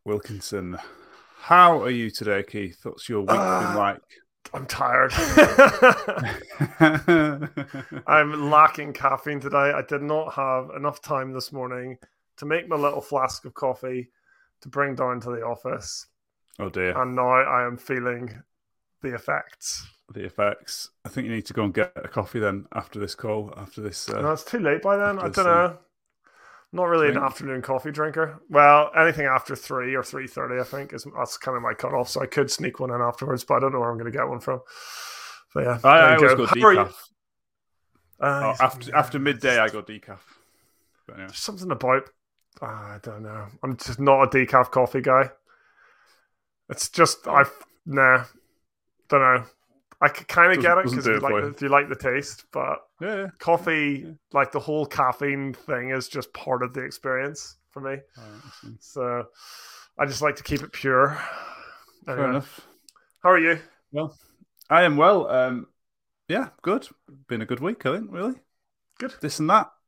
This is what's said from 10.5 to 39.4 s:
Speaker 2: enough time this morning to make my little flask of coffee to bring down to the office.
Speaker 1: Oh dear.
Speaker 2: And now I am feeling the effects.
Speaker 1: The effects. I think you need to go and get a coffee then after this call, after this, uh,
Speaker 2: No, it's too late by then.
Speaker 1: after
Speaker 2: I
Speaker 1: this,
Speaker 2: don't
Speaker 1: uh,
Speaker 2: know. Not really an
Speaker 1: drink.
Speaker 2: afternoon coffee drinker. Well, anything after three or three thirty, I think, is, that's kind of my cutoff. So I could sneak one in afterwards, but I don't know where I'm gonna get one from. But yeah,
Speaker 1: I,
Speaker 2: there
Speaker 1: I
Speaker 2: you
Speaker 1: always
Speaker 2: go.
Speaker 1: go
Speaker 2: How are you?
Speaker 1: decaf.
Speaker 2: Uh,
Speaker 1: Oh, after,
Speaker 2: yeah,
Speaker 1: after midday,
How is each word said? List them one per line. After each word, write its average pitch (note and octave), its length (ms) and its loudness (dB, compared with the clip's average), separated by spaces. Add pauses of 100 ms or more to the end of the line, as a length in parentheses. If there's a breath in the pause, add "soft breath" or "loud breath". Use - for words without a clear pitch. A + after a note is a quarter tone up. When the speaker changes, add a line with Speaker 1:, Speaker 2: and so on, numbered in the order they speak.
Speaker 2:
enough C#3+ 260 -6
time C3 320 -6
this B2+ 180 -10
morning B2+ 460 -10 (400 soft breath)
to - 80 -14
make D#3+ 240 -2
my E3 80 0
little C#3+ 240 0
flask C3 440 -4
of B2+ 80 -16
coffee B2+ 560 -6 (520)
to C3+ 80 -20
bring C#3 260 -4
down B2 260 -4
to A#2+ 100 -10
the A#2 100 -8
office. - 640 -10 (540)
Speaker 1:
Oh G2 100 -8
dear. F2+ 320 -2
Speaker 2:
And B2+ 140 -4
now B2 140 0
I B2+ 360 2
am B2 120 -6
feeling B2 640 -8 (600)
the C3 140 -8
effects. - 680 -8 (280)
Speaker 1:
The - 120 -12
effects. - 640 -6 (160)
I - 40 -14
think C3 160 -8
you A2+ 80 -6
need A2 120 -6
to - 80 -14
go A2+ 100 -2
and G2 100 -2
get G#2+ 220 -2
a - 140 -12
coffee A2 300 -6
then G2+ 340 -2
after - 260 -10
this G2+ 160 -8
call, G#2+ 400 -8
after G2 240 -18
this, G#2+ 300 -10
uh, G#2+ 100 -6
Speaker 2:
No, D3 140 -2
it's D3+ 100 -8
too - 160 -8
late D#3+ 220 0
by G3+ 160 0
then. G3+ 180 -2
Speaker 1:
after F#3 100 -6
Speaker 2:
I - 40 -6
Speaker 1:
this, - 80 -10
Speaker 2:
don't F#3 100 2
Speaker 1:
uh, F3 200 4
Speaker 2:
know. E3+ 100 -10 (960 soft breath)
Not F3 120 -2
really E3 220 4
an C#3+ 60 2
Speaker 1:
drink. C3+ 120 -2
Speaker 2:
afternoon C3+ 360 -6
coffee C3 300 -4
drinker. D3+ 580 -4
Well, D3 480 8
anything D#3+ 280 2
after C3 300 -2
three C3 400 -6
or B2+ 80 -4
three C3+ 240 -12
thirty, B2+ 320 -8
I B2+ 60 -6
think, C#3 280 -12
is, B2 140 -14 (100)
that's B2 200 -6
kind C3 180 -6
of A#2+ 80 -6
my A#2+ 100 -4
cutoff. B2+ 360 -4
So C#3+ 120 -6
I C3+ 40 -4
could C3 260 -2
sneak - 300 -6
one B2+ 100 -4
in A#2+ 100 -4
afterwards, B2 440 -4
but C#3 100 0
I C3 60 2
don't C3+ 100 0
know C3 80 -4
where A#2 100 -2
I'm A#2 80 -6
gonna A#2 140 -8
get B2+ 160 -4
one B2+ 140 -8
from. C3 180 -6 (960 loud breath)
But C#3+ 100 -2
yeah, B2 180 -2
Speaker 1:
I, C3+ 160 10
Speaker 2:
there E3 100 10
Speaker 1:
I D#3 40 8
Speaker 2:
you D#3+ 60 8
Speaker 1:
always C#3+ 140 8
Speaker 2:
go. C3 60 4
Speaker 1:
go B2 80 2
Speaker 2:
How A#2+ 220 6
are G3+ 60 10
you? F3+ 60 6
Speaker 1:
decaf. G2 140 -2 (1300)
Speaker 2:
Uh, C#3 400 -2
Speaker 1:
Oh, C3 40 4
after, B2+ 260 -2
Speaker 2:
yeah, D3+ 100 2
Speaker 1:
after C#3+ 200 -2
midday, C3 400 0